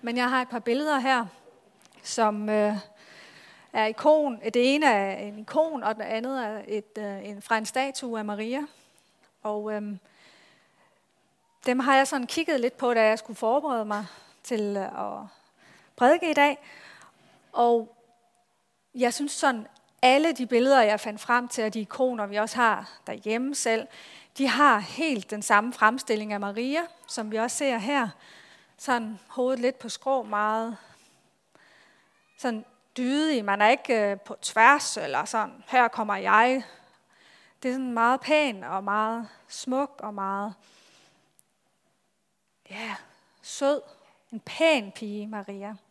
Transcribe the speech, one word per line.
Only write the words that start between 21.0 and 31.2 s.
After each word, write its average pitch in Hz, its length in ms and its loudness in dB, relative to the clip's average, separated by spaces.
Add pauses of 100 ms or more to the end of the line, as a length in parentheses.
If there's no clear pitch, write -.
fandt 208 200 -10
frem 247 280 0
til, 233 160 -4
og 214 100 -2
de 220 60 -4
ikoner, 233 460 -2
vi 202 100 -6
også 220 200 -2
har 226 500 0
derhjemme 233 480 -4
selv, 226 320 0 (520)
de 269 100 2
har 240 300 6
helt 220 520 -4
den 208 120 -8
samme 214 300 4
fremstilling 214 600 0
af 202 80 -4
Maria, 233 400 -4 (260)
som 214 240 -8
vi 220 60 -4
også 233 200 -2
ser 269 220 0
her. 240 300 -2 (680)
Sådan 226 400 -4 (100)
hovedet 254 320 -2
lidt 254 180 0
på 233 100 -14
skrå, 262 340 -2
meget 214 540 -2 (1600)